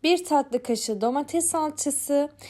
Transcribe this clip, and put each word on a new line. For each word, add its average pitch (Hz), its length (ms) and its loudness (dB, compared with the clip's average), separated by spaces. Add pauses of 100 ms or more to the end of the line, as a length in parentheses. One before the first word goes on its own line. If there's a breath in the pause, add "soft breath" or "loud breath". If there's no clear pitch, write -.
bir 349 220 4
tatlı 269 380 0
kaşığı 220 380 -2
domates 294 500 0
salçası, 294 760 0 (220 loud breath)